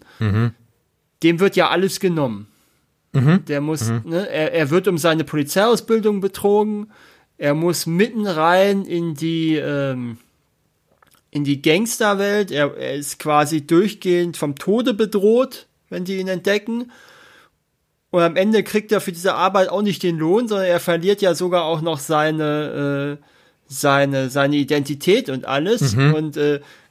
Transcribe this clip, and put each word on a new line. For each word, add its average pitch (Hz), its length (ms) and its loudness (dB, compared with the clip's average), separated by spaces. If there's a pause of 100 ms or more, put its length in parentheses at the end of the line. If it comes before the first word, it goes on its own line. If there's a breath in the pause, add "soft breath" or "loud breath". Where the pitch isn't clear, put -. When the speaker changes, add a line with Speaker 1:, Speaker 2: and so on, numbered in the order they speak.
(200 loud breath)
Speaker 1:
Mhm. 113 320 0 (720)
Speaker 2:
dem 165 160 4
wird 190 160 2
ja 170 140 2
alles 185 320 -2
genommen. 135 460 -2 (680)
Speaker 1:
Mhm. 151 320 4
Speaker 2:
Der 143 160 -2
muss, 147 260 -4
Speaker 1:
Mhm. 113 160 -2
Speaker 2:
ne, 170 260 -4
er, 156 240 -2
er 156 160 0
wird 185 200 2
um 175 80 2
seine 156 260 2
Polizeiausbildung 208 960 0
betrogen, 208 720 0 (460 soft breath)
er 143 160 0
muss 165 320 0
mitten 208 420 0
rein 185 560 2
in 170 320 -4
die, 160 400 -2
ähm, 135 640 -4 (1120)
in 147 140 -4
die 139 160 -2
Gangsterwelt, 202 920 0
er, 143 240 -2
er 131 200 -8
ist 147 240 -10
quasi 147 460 0
durchgehend 175 680 2
vom 147 200 -4
Tode 226 380 0
bedroht, 220 760 0 (220)
wenn 180 140 -8
die 190 140 -6
ihn 190 100 -4
entdecken. 214 640 -2 (1200 loud breath)
Und 180 100 0
am 170 160 0
Ende 208 260 2
kriegt 214 300 -4
er 196 80 2
für 196 100 -6
diese 170 220 -2
Arbeit 190 340 2
auch 190 140 -4
nicht 202 200 -2
den 170 160 -2
Lohn, 190 300 0
sondern 196 200 -2
er 175 120 2
verliert 180 420 0
ja 180 140 2
sogar 175 300 0
auch 160 160 -2
noch 160 180 -2
seine, 147 1200 -2
äh, - 40 -20 (420 soft breath)
seine, 139 640 0
seine 139 260 0
Identität 147 760 0
und 131 140 -6
alles. 143 540 0
Speaker 1:
Mhm. 143 160 4
Speaker 2:
Und, 156 240 -4
äh, 147 240 2 (300 loud breath)